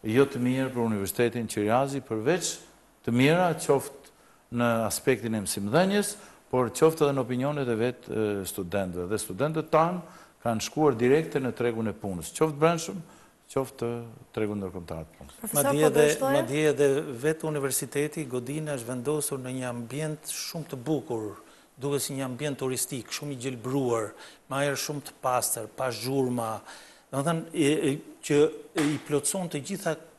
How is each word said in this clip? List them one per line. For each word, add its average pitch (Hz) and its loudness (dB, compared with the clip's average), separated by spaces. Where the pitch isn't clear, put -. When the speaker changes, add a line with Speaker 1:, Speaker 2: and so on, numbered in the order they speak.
Speaker 1:
jo 117 6
të 127 -4
mirë 127 2
për 120 0
Universitetin 110 0
Qiriazi, 127 2
përveç 131 0
të 117 0
mira, 160 6
qoftë - 0
në 120 4
aspektin 113 0
e 107 0
mësimdhënies, 175 2
por 127 2
qoftë 160 4
edhe 139 2
në 131 0
opinionet 131 -2
e 117 0
vetë, 123 -2
e, 110 0
studentëve. 90 -4
Dhe 107 0
studentët 151 -2
tanë 165 2
kanë 113 0
shkuar 147 4
direkte 139 4
në 123 -2
tregun 113 0
e 98 -4
punës, 90 -6
qoftë 151 0
brendshëm, 170 0
qoftë 123 -4
tregun 104 -2
ndërkombëtar 85 -8
të - -20
punës. - -20
Speaker 2:
Profesor, - -4
Speaker 3:
Madje 151 2
Speaker 2:
po - 8
Speaker 3:
edhe, 151 6
Speaker 2:
dështoje? 156 2
Speaker 3:
madje 143 0
edhe 139 4
vetë 156 0
universiteti, 147 -2
godina 139 -4
është 117 -8
vendosur 135 -2
në 127 -8
një 127 -4
ambient 123 -6
shumë - -8
të 135 -8
bukur, 123 -2
duket 143 -2
si 143 -6
një 135 -4
ambient 131 -6
turistik, 131 -4
shumë 147 -6
i 123 -12
gjelbruar, 123 0
me 135 -2
ajër 139 0
shumë 147 -6
të - -20
pastër, 117 0
pa 131 -2
zhurma. 123 0
Domethënë, 160 -2
e, 147 4
e, 139 0
që 147 4
i 147 0
plotson 160 -2
të 147 -6
gjitha 175 -2